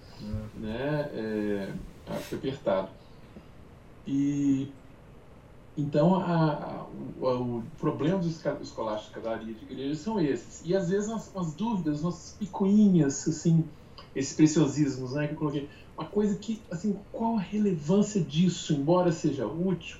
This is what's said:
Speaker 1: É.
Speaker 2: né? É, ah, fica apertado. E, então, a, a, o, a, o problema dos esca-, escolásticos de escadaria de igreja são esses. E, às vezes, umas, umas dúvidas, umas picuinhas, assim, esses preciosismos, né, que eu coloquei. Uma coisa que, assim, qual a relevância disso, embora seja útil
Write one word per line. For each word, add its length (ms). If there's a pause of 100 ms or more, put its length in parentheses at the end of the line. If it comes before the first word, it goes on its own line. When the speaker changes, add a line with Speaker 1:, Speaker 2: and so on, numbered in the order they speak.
(200)
Speaker 1:
É. 400
Speaker 2:
né? 540
É, 560 (400)
ah, 60
fica 220
apertado. 520 (1160)
E, 680 (1040)
então, 380
a, 80 (300)
a, 320 (340)
o, 80
a, 120
o 240 (160)
problema 380
dos 100 (100)
esca-, 240
escolásticos 520
de 60
escadaria 340
de 120
igreja 300
são 240
esses. 460
E, 100
às 140
vezes, 200
umas, 260
umas 180
dúvidas, 480
umas 380
picuinhas, 880
assim, 380 (500)
esses 200
preciosismos, 760
né, 140
que 60
eu 40
coloquei. 320 (280)
Uma 100
coisa 300
que, 240 (100)
assim, 260 (140)
qual 260
a 40
relevância 800
disso, 520
embora 380
seja 360
útil 520